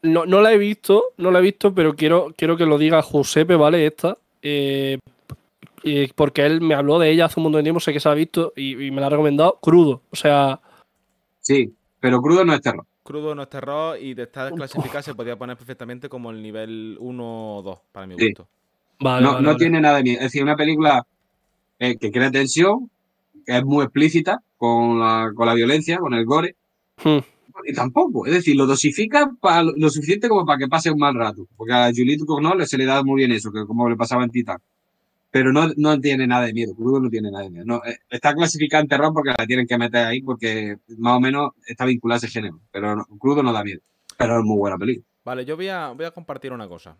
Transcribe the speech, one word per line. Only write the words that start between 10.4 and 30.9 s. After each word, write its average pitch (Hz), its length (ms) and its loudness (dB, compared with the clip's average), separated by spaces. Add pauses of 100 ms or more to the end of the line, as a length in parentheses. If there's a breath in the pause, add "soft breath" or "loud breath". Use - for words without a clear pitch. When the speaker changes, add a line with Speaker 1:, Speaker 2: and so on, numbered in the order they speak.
Speaker 2:
Sí, 135 320 0 (260)
pero 127 220 2
crudo 170 240 4
no 165 80 4
es 135 80 0
terror. - 240 -6 (180)
Speaker 3:
Crudo 151 300 -10
no 143 100 -12
es 135 60 -18
terror 143 500 -8
y 131 140 -12
de 120 100 -10
estar 135 280 -12
Speaker 1:
Uf. 165 60 -10
Speaker 3:
clasificada 143 440 -8
se 143 140 -14
podía 117 220 -10
poner 123 200 -14
perfectamente 123 520 -18
como 120 220 -14
el 110 120 -16
nivel 110 560 -12
uno 113 580 -12
o 101 40 -14
dos, 92 180 -14 (120)
para 95 160 -18
mi 92 100 -16
Speaker 2:
Sí. 110 100 -4
Speaker 3:
gusto. 95 200 -10 (520)
Speaker 1:
Vale, 127 260 0
Speaker 2:
No, 143 80 4
Speaker 1:
vale, 131 100 0
Speaker 2:
no 147 60 4
Speaker 1:
vale. 151 100 2
Speaker 2:
tiene 165 220 2
nada 147 160 6
de 135 60 0
miedo. 120 160 0
Es - 60 -6
decir, 139 180 -4
una 147 120 0
película, 151 500 2 (720)
eh, 123 180 -2
que 107 140 -6
crea 123 180 2
tensión, 165 600 0 (560)
que 123 120 -2
es 127 60 0
muy 143 220 2
explícita 156 560 0 (160)
con 117 420 2
la, 113 340 0
con 113 140 0
la 113 60 2
violencia, 151 440 0
con 156 160 -4
el 113 120 0
gore. 156 300 0 (480)
Speaker 1:
Hmm. 151 160 4 (460)
Speaker 2:
Y 143 80 -8
tampoco, 131 520 0
es 147 80 0
decir, 165 220 2
lo 139 100 4
dosifica 220 680 2 (100)
pa 170 220 4
lo, 160 120 0
lo 156 140 4
suficiente 165 400 -2
como 196 160 2
para 147 140 2
que 135 80 -2
pase 160 240 0